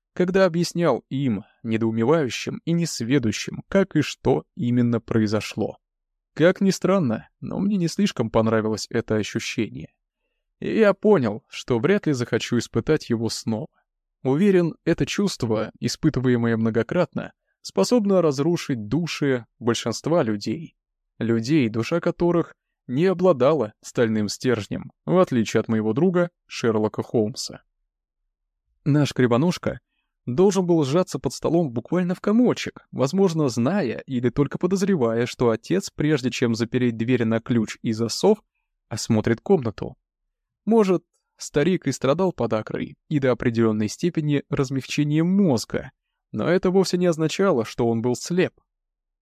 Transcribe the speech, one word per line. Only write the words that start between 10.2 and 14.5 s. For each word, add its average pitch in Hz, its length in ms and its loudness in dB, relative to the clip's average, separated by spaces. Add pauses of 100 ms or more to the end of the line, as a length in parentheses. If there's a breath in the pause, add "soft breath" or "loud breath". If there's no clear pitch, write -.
И - 180 -4
я 208 160 4
понял, 135 560 2
что - 300 -2
вряд 185 260 0
ли 151 80 2
захочу 120 460 -2
испытать - 500 -2
его 113 200 -2
снова. 113 400 -6 (520)
Уверен, 175 540 2 (100)